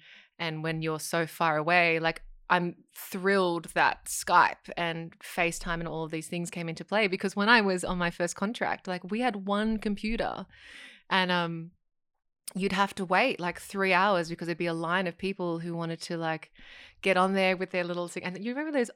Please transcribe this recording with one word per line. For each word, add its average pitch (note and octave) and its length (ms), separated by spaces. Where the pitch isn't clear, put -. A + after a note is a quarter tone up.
and D#3+ 240
when D#3+ 200
you're D#3 180
so E3 260
far D#3+ 300
away, E3 440
like, E3 200
I'm F3 240
thrilled F#3 800
that - 320
Skype - 720
and E3 440
FaceTime E3+ 600
and E3+ 80
all D#3+ 160
of D#3 60
these D#3+ 160
things F3 240
came E3+ 180
into E3 160
play G#3 220
because F#3+ 280
when G3+ 140
I A#3 140
was F#3 220
on F#3 120
my F3 140
first F3 260
contract, - 500
like, F3+ 240
we G#3+ 100
had G#3 260
one G#3+ 320
computer G#3+ 680
and, F#3 220
um, E3+ 400
you'd F#3+ 180
have G3 240
to G3 80
wait, F#3+ 360
like, F3 200
three F#3+ 340
hours F3+ 340
because E3+ 180
there'd E3+ 120
be E3+ 80
a E3 80
line E3+ 320
of E3+ 100
people F3+ 440
who E3+ 140
wanted E3 280
to, E3+ 160
like, D#3+ 320
get F#3+ 160
on F#3 180
there F#3+ 220
with F3+ 140
their F3+ 140
little F3 240
thing. - 160
And F#3 200
you A#3 100
remember D4+ 220
those A#3+ 200